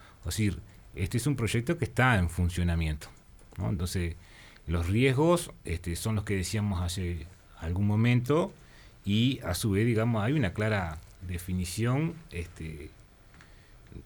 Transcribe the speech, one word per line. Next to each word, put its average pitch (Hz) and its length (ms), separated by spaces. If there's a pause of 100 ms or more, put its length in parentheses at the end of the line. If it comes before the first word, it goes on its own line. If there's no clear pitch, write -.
(200)
Es - 60
decir, 90 340 (360)
este 92 220
es 117 100
un 147 80
proyecto 120 420
que 123 80
está 123 320
en 87 120
funcionamiento, 85 800 (500)
¿no? 92 120
Entonces, 90 460 (520)
los 85 200
riesgos, 139 640 (140)
este, 85 300
son 110 200
los 104 80
que 104 140
decíamos 101 440
hace 87 460 (320)
algún 87 260
momento 120 680 (540)
y, 113 380
a 90 100
su - 180
vez, 101 140
digamos, 113 380
hay 127 100
una 120 200
clara 101 440 (300)
definición, 110 880 (160)
este, 80 580 (1160)